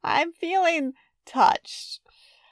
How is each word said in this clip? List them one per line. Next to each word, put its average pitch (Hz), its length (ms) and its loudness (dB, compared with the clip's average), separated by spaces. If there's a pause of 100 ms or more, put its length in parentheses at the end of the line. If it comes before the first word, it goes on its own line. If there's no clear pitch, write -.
I'm 320 280 0
feeling 330 600 0 (340)
touched. - 720 0 (540)